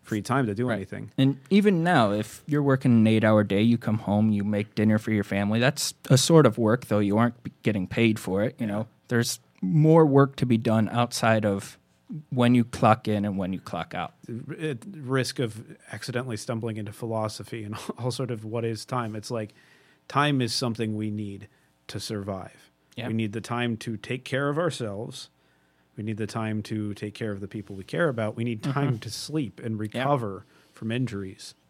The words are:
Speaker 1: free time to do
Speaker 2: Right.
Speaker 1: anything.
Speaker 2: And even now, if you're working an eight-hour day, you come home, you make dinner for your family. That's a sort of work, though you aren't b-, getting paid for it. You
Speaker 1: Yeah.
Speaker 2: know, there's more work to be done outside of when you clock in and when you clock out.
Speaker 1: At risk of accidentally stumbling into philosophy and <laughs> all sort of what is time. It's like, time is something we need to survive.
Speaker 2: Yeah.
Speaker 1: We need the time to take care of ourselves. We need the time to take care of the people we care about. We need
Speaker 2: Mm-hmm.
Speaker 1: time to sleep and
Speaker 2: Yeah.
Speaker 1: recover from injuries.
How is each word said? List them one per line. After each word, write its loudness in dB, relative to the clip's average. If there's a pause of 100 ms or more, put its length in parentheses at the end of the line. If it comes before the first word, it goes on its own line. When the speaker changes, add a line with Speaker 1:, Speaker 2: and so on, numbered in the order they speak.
Speaker 1:
free -4
time 0
to -2
do -2
Speaker 2:
Right. -2
Speaker 1:
anything. -10
Speaker 2:
And 4 (140)
even 4
now, 4
if -6
you're 0
working 4
an 8
eight-hour 6
day, 2
you 4
come -2
home, 2
you 0
make -4
dinner 4
for -2
your 2
family. 0
That's 0 (160)
a 8
sort 8
of 4
work, 2
though 2
you 4
aren't 0
b-, -14 (100)
getting 0
paid 2
for -2
it. -4
You -4
Speaker 1:
Yeah. -4
Speaker 2:
know, -4 (220)
there's 0 (220)
more 6
work 6
to 0
be 4
done 2
outside 2
of -2 (540)
when 4
you 6
clock 2
in 0
and -4
when -4
you -6
clock -8
out. -8 (460)
Speaker 1:
At -6 (160)
risk -2
of -6 (280)
accidentally -8
stumbling -6
into -10
philosophy -6
and -10 (120)
<laughs> -10
all -4
sort -6
of -8
what -4
is -6
time. -6
It's -12
like, -8 (540)
time 2
is -2
something -2
we -4
need -10 (400)
to -10
survive. -10 (240)
Speaker 2:
Yeah. -8
Speaker 1:
We -4
need -2
the -6
time -2
to -8
take -8
care -2
of -2
ourselves. -6 (680)
We -10
need -6
the -6
time -4
to -6
take -10
care -8
of -8
the -10
people -12
we -14
care -2
about. -4
We -6
need -6
Speaker 2:
Mm-hmm. -4
Speaker 1:
time 0
to -12
sleep -6
and -4
Speaker 2:
Yeah. -6
Speaker 1:
recover -2 (260)
from -8
injuries. -6 (160)